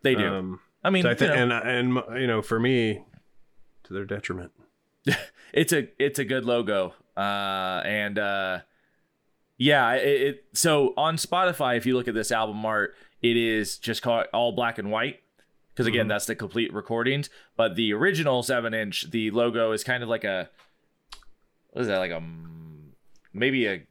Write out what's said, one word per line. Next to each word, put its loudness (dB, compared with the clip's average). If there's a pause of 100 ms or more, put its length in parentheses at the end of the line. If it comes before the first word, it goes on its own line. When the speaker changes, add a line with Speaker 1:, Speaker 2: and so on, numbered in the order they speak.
Speaker 1:
They 4
do. 2
Speaker 2:
Um, -4 (240)
Speaker 1:
I 2
mean, 4
Speaker 2:
so 4
I 2
thi-, 2
Speaker 1:
you 4 (140)
know. 2
Speaker 2:
and, 0
and, -4
you 2
know, 2
for 0
me, 2 (840)
to -14
their -6
detriment. -8 (560)
Speaker 1:
<laughs> 2 (380)
It's 2
a, 2 (100)
it's 2
a 0
good -2
logo. 2 (240)
Uh, -2
and, -2
uh, -2 (1000)
yeah, 4
it, 2
it, -2
so 4
on 2
Spotify, 0
if -4
you 2
look 0
at -4
this -2
album -2
art, 0 (280)
it 2
is 0
just -6
called 0
all 2
black -2
and -6
white. -2 (560)
'Cause 0
again, 2
Speaker 2:
Mm-hmm. 0
Speaker 1:
that's -2
the -4
complete -4
recordings. -2 (280)
But 2
the 0
original 2
seven -2
inch, -4
the 0
logo 2
is -4
kind -2
of -8
like -2
a, -4 (1200)
what -6
is -2
that? 0
Like -2
a, -6
mm, -16 (420)
maybe 2
a -4